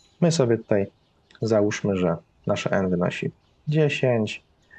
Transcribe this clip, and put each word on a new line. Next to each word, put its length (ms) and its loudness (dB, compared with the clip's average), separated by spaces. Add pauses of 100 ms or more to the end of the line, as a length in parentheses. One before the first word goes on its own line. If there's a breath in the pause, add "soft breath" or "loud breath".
(220)
My 100 4
sobie 260 2
tutaj 340 0 (500)
załóżmy, 560 0
że 200 0 (300)
nasze 240 -2
N 180 0
wynosi 420 -2 (360)
dziesięć, 760 0 (360 loud breath)